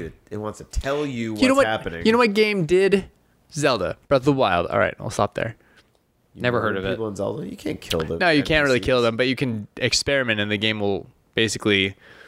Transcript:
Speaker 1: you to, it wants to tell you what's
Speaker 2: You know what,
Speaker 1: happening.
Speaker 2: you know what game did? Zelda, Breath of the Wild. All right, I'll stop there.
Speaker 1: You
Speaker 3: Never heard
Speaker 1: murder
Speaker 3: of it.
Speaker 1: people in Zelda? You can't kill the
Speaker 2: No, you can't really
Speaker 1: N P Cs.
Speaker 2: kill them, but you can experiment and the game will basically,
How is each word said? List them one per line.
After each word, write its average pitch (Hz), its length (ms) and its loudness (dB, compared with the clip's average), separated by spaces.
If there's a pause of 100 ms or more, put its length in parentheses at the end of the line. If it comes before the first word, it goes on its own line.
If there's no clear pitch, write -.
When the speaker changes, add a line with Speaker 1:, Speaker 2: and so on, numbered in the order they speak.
Speaker 1:
you 82 80 -8
to, - 40 -18 (160)
it 104 80 -8
wants 107 200 -8
to 98 60 -16
tell 147 420 -4
you 117 260 -6
what's 107 100 -4
Speaker 2:
You 254 60 4
know 269 60 2
what, 269 120 4
Speaker 1:
happening. 87 400 -4
Speaker 2:
you 220 60 6
know 233 60 4
what 233 160 2
game 208 320 2
did? 190 400 2 (460)
Zelda, 123 440 0 (120)
Breath 139 120 4
of 123 60 -4
the 147 60 6
Wild. 98 340 2
All - 120 0
right, 95 220 2
I'll 101 80 -8
stop 104 260 -2
there. - 220 -4 (760)
Speaker 1:
You - 80 -12
Speaker 3:
Never 120 180 0
heard 107 140 -2
Speaker 1:
murder 95 60 -4
Speaker 3:
of 92 40 -4
it. 95 100 -2
Speaker 1:
people 110 140 -6
in 101 80 -8
Zelda? 104 320 -6
You - 80 -12
can't - 240 -8
kill - 200 -4
the 80 180 -4
Speaker 2:
No, 180 120 2
you 147 120 4
can't 151 220 2
really 131 120 4
Speaker 1:
N 117 40 0
P - 40 -6
Cs. - 20 -8
Speaker 2:
kill 127 160 2
them, 113 140 0
but 127 100 0
you 131 100 -2
can 113 300 -4 (100)
experiment 123 640 0
and 104 100 -2
the 107 80 0
game 110 220 0
will 101 260 -2 (280)
basically, 101 640 2 (320)